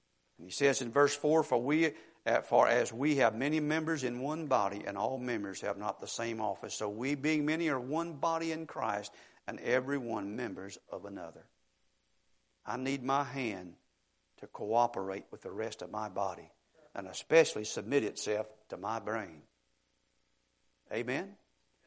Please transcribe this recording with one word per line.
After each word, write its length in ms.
And 80
he 60
says 300
in 100
verse 240
four, 260
"For 180
we, 360
uh, 180
for 260
as 240
we 240
have 180
many 240
members 460
in 160
one 260
body, 400
and 100
all 220
members 440
have 160
not 220
the 60
same 340
office, 360
so 120
we 280
being 280
many 240
are 120
one 400
body 320
in 160
Christ, 420
and 100
every 400
one 380
members 420
of 160
another." 440
I 120
need 260
my 220
hand 520
to 100
cooperate 840
with 100
the 80
rest 320
of 80
my 180
body, 400
and 140
especially 560
submit 400
itself 420
to 80
my 240
brain. 420
Amen? 440